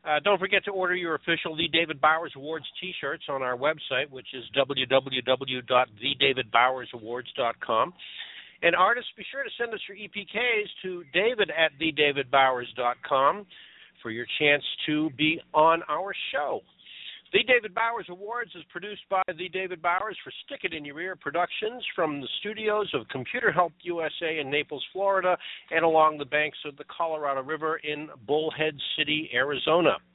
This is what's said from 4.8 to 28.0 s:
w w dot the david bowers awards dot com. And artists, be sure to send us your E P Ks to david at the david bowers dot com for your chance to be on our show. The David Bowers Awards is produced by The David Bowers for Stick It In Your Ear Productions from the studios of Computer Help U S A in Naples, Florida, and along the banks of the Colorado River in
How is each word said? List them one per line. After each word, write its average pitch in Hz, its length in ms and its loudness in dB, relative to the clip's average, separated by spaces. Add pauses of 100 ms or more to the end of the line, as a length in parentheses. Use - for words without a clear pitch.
w 131 340 4
w 127 420 0
dot 123 260 4 (120)
the 139 200 -2
david 127 320 2
bowers 123 420 4
awards 120 420 -8
dot 120 220 0
com. 123 340 2 (720)
And 170 140 4
artists, 226 400 2
be 208 160 -14
sure 269 100 -8
to 233 160 -8
send 233 160 -4
us 196 140 -10
your 202 80 -16
E 208 160 -14
P 202 120 -8
Ks 220 460 -2 (120)
to 180 200 -8 (100)
david 208 380 2
at 156 300 2
the 160 100 0
david 143 400 2
bowers 131 460 4
dot 123 300 -2
com 147 400 4 (540)
for 117 100 -8
your 117 160 -6 (120)
chance 147 240 4 (240)
to 151 320 0
be 156 220 2 (120)
on 165 360 6
our 180 240 -4 (200)
show. 262 280 -2 (720)
The 220 100 4
David 220 320 2
Bowers 226 340 -2
Awards 208 460 -8
is 170 160 -16
produced 196 400 -12
by 190 160 2
The 180 220 -8
David 180 340 -6
Bowers 185 400 0
for - 100 -14 (140)
Stick - 160 -12
It 170 100 -2
In 151 120 -8
Your 147 160 -10
Ear 185 160 -6
Productions 180 680 -4 (100)
from 151 260 0
the 123 80 -8 (100)
studios 214 560 -2
of 117 140 -2
Computer 208 420 0
Help 170 220 2 (100)
U 170 180 -4
S 151 120 -2 (100)
A 160 160 -2
in 139 100 -4
Naples, 143 440 -2
Florida, 185 440 2 (360)
and 165 120 4
along 156 340 6
the 143 60 -6
banks 151 400 -2
of 143 120 -10
the 147 80 -16
Colorado 151 580 -2
River 156 400 -2
in 151 260 -6 (200)